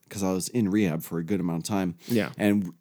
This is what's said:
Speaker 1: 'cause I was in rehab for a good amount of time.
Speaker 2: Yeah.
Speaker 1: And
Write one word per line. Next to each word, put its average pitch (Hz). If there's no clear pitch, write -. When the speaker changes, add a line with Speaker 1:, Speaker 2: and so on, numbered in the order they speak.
Speaker 1:
'cause 101
I 92
was 92
in 117
rehab 90
for 85
a 85
good 98
amount 85
of -
time. 95
Speaker 2:
Yeah. 107
Speaker 1:
And 104